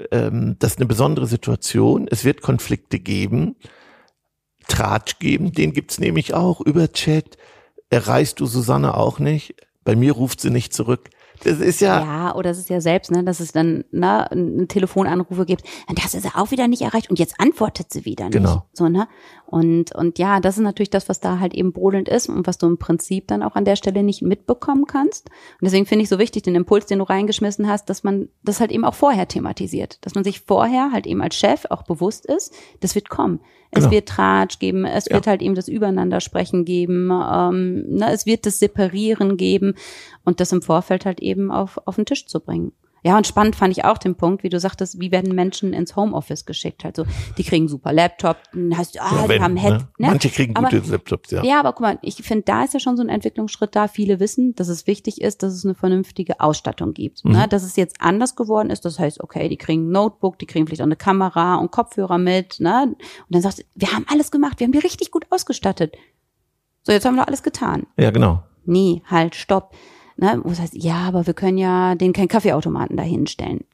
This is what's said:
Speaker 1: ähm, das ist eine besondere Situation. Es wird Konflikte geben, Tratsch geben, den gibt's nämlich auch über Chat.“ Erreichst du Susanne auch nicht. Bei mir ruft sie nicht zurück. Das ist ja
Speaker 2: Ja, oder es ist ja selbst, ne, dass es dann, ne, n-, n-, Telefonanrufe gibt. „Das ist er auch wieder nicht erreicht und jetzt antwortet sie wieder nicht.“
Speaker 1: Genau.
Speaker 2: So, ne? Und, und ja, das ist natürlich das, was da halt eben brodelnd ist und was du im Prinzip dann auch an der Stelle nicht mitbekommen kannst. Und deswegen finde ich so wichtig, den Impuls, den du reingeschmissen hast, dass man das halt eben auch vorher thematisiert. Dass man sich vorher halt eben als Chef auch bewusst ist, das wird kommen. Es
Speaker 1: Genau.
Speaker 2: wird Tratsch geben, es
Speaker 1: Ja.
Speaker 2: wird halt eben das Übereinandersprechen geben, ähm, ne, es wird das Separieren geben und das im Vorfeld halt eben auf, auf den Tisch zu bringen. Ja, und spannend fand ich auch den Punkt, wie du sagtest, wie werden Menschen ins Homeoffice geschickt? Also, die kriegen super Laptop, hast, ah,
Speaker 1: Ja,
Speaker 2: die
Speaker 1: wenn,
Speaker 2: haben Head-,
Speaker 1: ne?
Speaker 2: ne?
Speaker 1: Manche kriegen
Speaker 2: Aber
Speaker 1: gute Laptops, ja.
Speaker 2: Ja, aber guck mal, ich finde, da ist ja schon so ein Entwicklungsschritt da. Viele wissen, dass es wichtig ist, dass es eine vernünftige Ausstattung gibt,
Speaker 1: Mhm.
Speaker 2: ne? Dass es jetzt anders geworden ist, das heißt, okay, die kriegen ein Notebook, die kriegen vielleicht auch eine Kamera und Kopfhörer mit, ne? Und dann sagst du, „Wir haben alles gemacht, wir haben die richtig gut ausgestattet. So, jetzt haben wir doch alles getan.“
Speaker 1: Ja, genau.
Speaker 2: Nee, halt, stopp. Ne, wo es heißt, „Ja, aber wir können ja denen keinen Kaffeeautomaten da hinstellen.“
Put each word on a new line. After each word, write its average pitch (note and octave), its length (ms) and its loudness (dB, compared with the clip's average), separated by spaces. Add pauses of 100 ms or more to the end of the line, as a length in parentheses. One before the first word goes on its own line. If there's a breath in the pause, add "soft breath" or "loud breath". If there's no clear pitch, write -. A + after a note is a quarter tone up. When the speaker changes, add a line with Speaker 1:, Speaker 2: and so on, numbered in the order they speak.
(100)
Speaker 1:
ähm, A2+ 460 0
das - 140 0
ist - 80 -8
eine B2+ 80 2
besondere C3+ 400 0
Situation. A2 840 0
Es - 160 -2
wird C#3+ 160 0
Konflikte - 560 -2
geben, G2+ 580 -2 (1120 soft breath)
Tratsch - 520 -2
geben, - 320 0
den D#3 220 0
gibt's - 260 -6
nämlich D#3+ 340 -2
auch F3 260 0
über D#3 320 2
Chat.“ - 460 -2 (520 soft breath)
Erreichst B2 500 0
du C#3+ 60 -2
Susanne B2+ 500 0
auch A2+ 240 0
nicht. D3 360 -2 (280)
Bei A2 120 2
mir B2+ 180 4
ruft B2 280 -2
sie D3+ 80 0
nicht B2 240 -2
zurück. A#2+ 360 -2 (340 soft breath)
Das D#3 160 2
ist E3 220 2
ja F#3+ 200 4
Speaker 2:
Ja, D#3 340 -4
oder F3+ 140 -2
es F3 80 -4
ist F#3 120 -14
ja F3+ 120 0
selbst, E3+ 300 0
ne, F3 120 2
dass F3+ 160 -2
es E3 120 -8
dann, D#3+ 400 2
ne, F#3+ 400 2
n-, F3 300 -2
n-, F#3 60 0
Telefonanrufe F#3 800 -2
gibt. F3+ 160 -2 (340 loud breath)
„Das - 200 -4
ist F#3+ 100 -8
er - 100 -8
auch G3+ 140 -2
wieder B3 180 0
nicht B3 140 2
erreicht A3+ 300 -2
und F3+ 80 0
jetzt - 200 0
antwortet - 540 0
sie - 120 -8
wieder G#2+ 200 -8
nicht.“ - 80 -4
Speaker 1:
Genau. F2+ 400 2
Speaker 2:
So, E3+ 160 2
ne? F#3+ 180 0 (380 loud breath)
Und, E3 500 2
und E3+ 220 -2
ja, G3 220 2
das F#3+ 180 0
ist A3 60 2
natürlich G3+ 260 0
das, G3 180 0
was F#3+ 120 -4
da F#3 200 -2
halt F3+ 140 -2
eben F3+ 200 0
brodelnd F#3+ 360 2
ist - 180 0
und - 200 -2
was F3+ 100 -2
du - 80 0
im E3+ 140 4
Prinzip F#3 480 -2
dann G#3 160 -2
auch - 120 -4
an G3+ 100 0
der G3 100 4
Stelle G3+ 260 -2
nicht G3+ 220 0
mitbekommen B3 640 0
kannst. D4 420 -2
Und - 360 -8
deswegen F#3+ 200 4
finde G#3+ 180 2
ich G3+ 60 -2
so F#3+ 80 2
wichtig, G#3+ 260 0
den F3+ 120 2
Impuls, G3+ 320 4
den G3 120 0
du F#3+ 60 0
reingeschmissen G#3 640 -2
hast, G#3 200 -2
dass G#3+ 140 -6
man G3 260 -2 (140)
das G#3 160 -2
halt A3+ 120 2
eben A#3 120 0
auch - 120 2
vorher A#3 320 4
thematisiert. - 760 -6
Dass - 140 -12
man G3 80 0
sich F#3+ 180 -4
vorher B3 500 2
halt A3 140 -2
eben - 160 -2
als - 140 -4
Chef A3 340 2
auch - 140 -4
bewusst - 420 -4
ist, - 260 -2 (300 loud breath)
das F#3 140 -4
wird G3+ 140 -4
kommen. F#3 300 0 (300 soft breath)
Es - 120 4
Speaker 1:
Genau. C3+ 100 6
Speaker 2:
wird G#3 180 2
Tratsch F#3+ 500 2
geben, F#3+ 260 -2
es - 200 -4
Speaker 1:
Ja. - 100 -2
Speaker 2:
wird G3+ 120 2
halt G3 140 2
eben F#3+ 120 0
das F#3 140 -4
Übereinandersprechen F#3 1000 -2
geben, F3+ 460 0
ähm, F3+ 760 0 (100)
ne, G#3 160 0
es - 140 -4
wird A3+ 200 0
das G#3 140 -2
Separieren G3+ 800 0
geben F#3+ 360 2 (500 loud breath)
und F3 160 2
das F#3 140 0
im F3 80 2
Vorfeld F3+ 440 0
halt F#3 140 -4
eben F#3+ 320 -2
auf, G3 340 -4
auf F#3+ 100 -6
den G#3+ 100 0
Tisch - 220 -4
zu D#3+ 120 -6
bringen. E3+ 320 -6 (320)
Ja, F3+ 120 4
und A3 120 4
spannend G#3+ 280 2
fand F#3+ 160 2
ich - 140 -2
auch E3 140 2
den F3+ 160 -2
Punkt, F#3 280 0
wie F#3 60 -2
du F3 100 -2
sagtest, F#3 400 -6
wie F3+ 120 -4
werden F#3 240 0
Menschen F#3 360 -2
ins - 240 -6
Homeoffice G3+ 500 -4
geschickt? - 380 -10
Also, E3 220 -6 (320 loud breath)
die C#3+ 60 -4
kriegen D#3+ 260 2
super C#3+ 240 -4
Laptop, E3+ 440 2 (380)
hast, E3+ 240 -6
ah, - 160 -2
Speaker 1:
Ja, A3 80 2
Speaker 2:
die G#3+ 60 0
Speaker 1:
wenn, G3 140 4
Speaker 2:
haben F3+ 120 2
Head-, G3+ 180 2
Speaker 1:
ne? B2+ 140 -2 (120)
Speaker 2:
ne? A#3+ 80 2
Speaker 1:
Manche D3 220 2
kriegen A#2+ 280 0
Speaker 2:
Aber B3 120 2
Speaker 1:
gute - 220 0
Laptops, - 400 -4
ja. F#2 120 -2
Speaker 2:
Ja, C#4 160 2
aber C#4 140 2
guck - 80 -8
mal, G#3+ 200 0
ich G3 140 -10
finde, A3 300 -4
da A3 180 2
ist C#4 100 -4
ja C#4 80 0
schon B3 160 0
so B3 60 0
ein A3+ 40 -2
Entwicklungsschritt G#3+ 680 -4
da. G#3+ 120 2
Viele G3+ 320 -2
wissen, A#3 360 0
dass F3+ 120 -4
es E3+ 200 -4
wichtig G3+ 340 -4
ist, - 220 -2
dass F#3+ 100 -2
es F3+ 100 -10
eine F#3+ 120 0
vernünftige F#3+ 640 -2
Ausstattung - 520 -2
gibt, - 300 -10
Speaker 1:
Mhm. - 100 4
Speaker 2:
ne? G#3+ 140 6
Dass G3+ 160 0
es F#3 120 -8
jetzt - 260 -2
anders G#3 340 0
geworden G#3+ 360 0
ist, G3+ 120 -6
das E3+ 160 -6
heißt, D3+ 240 -2
okay, - 240 -6
die - 100 -4
kriegen D#3+ 300 -2
ein E3+ 40 -2
Notebook, G3 480 0
die - 80 -10
kriegen D#3 180 0
vielleicht D3+ 160 -8
auch C3+ 60 -2
eine D#3 100 0
Kamera F3+ 580 2
und F3+ 160 -2
Kopfhörer F#3+ 460 -2
mit, F#3 420 0
ne? A#3 280 2
Und A3 100 -4 (320 loud breath)
dann F3 140 4
sagst F#3+ 160 -2
du, - 40 -18 (120)
„Wir F#3+ 180 -2
haben G#3+ 180 -2
alles D4 200 0
gemacht, C#4+ 280 0
wir A#3+ 60 0
haben B3+ 80 2
die D4 60 6
richtig - 320 -2
gut - 180 -4
ausgestattet. G3 640 -2 (880 loud breath)
So, - 80 0
jetzt D4+ 140 4
haben B3+ 100 4
wir C4 60 2
doch - 60 2
alles C4+ 160 -6
getan.“ - 420 -2 (120)
Speaker 1:
Ja, A2 140 4
genau. G2+ 320 2 (220)
Speaker 2:
Nee, F3 400 2
halt, E3 300 0
stopp. - 380 -2 (460 loud breath)
Ne, G#3 240 2
wo - 60 -4
es E3+ 100 -4
heißt, E3+ 140 -6
„Ja, E3 300 -2
aber F3+ 240 0
wir E3+ 80 -2
können F#3 240 0
ja F#3 340 2
denen F3+ 180 2
keinen F#3 160 2
Kaffeeautomaten D#3+ 720 0
da - 60 -4
hinstellen.“ - 720 -4